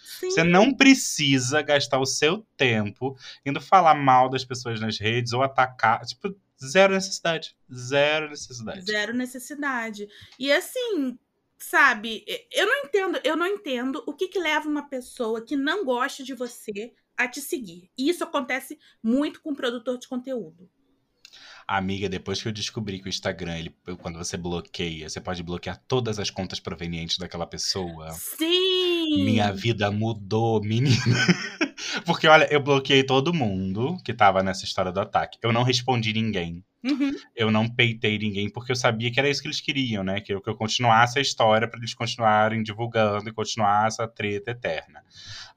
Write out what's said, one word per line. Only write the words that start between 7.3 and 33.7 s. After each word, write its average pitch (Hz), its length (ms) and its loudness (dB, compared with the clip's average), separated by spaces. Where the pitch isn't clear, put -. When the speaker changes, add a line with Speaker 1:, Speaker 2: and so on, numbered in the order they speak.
Speaker 2:
Zero 143 560 2
necessidade. 131 560 -12
Speaker 1:
Zero 208 300 -4
necessidade. 247 920 -6
E 277 140 -2
assim, 349 640 -2
sabe, 233 720 0
e-, 175 260 -10
eu 359 140 0
não 554 180 0
entendo, 381 380 -2
eu 311 120 0
não 349 120 0
entendo 269 580 -4
o 294 80 -8
que 370 140 -6
que 392 120 -6
leva 302 300 0
uma 294 180 -4
pessoa 233 560 -6
que 294 120 -6
não 311 280 -2
gosta 262 400 -4
de 254 120 -10
você 233 580 -10
a 247 100 0
te 262 140 -12
seguir. 185 560 -10
E 269 120 0
isso 349 140 -2
acontece 269 540 -4
muito 269 380 0
com 302 140 -8
produtor 247 420 -4
de 247 100 -20
conteúdo. 214 640 -10
Speaker 2:
Amiga, 98 420 -2
depois 92 320 -6
que - 60 -8
eu 110 40 -4
descobri 101 480 -8
que 95 80 -14
o - 20 -8
Instagram, 87 480 -6
ele, 82 180 -10
quando 85 160 -10
você 87 180 -8
bloqueia, 85 720 -8
você - 140 -12
pode 90 200 -8
bloquear 87 460 -10
todas 120 320 -2
as 92 100 -6
contas 95 300 -8
provenientes 85 580 -6
daquela 87 300 -8
pessoa. 82 640 -8
Speaker 1:
Sim! 339 1120 0
Speaker 2:
Minha - 300 2
vida 107 380 -2
mudou, 107 720 0
menina. 113 340 2
<laughs> - 1120 -2
Porque, 165 220 2
olha, 156 240 10
eu 147 100 6
bloqueei 135 420 4
todo 135 300 2
mundo 107 680 0